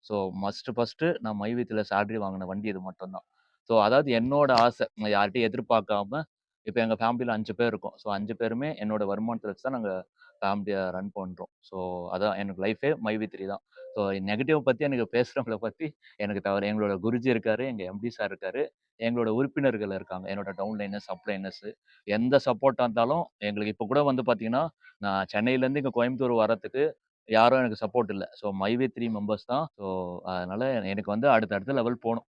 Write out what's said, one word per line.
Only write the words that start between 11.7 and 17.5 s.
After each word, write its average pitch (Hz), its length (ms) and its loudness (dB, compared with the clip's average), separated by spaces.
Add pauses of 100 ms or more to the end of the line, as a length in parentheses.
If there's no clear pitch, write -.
அதான் 95 280 0
எனக்கு 98 260 -6
லைஃபே 110 360 0
மை 110 200 -2
வி 107 80 -2
த்ரீ 95 200 -10
தான். 98 160 -8 (280)
So, 110 120 -2 (220)
நெகட்டிவ் 127 380 0
பத்தி 135 220 2
எனக்கு 127 260 0
பேசுறவங்கள 120 460 0
பத்தி 113 300 -6 (300)
எனக்கு 101 240 -2
தவிர, 98 260 0
எங்களோட 104 340 0
குருஜி 117 300 0
இருக்காரு, 113 360 0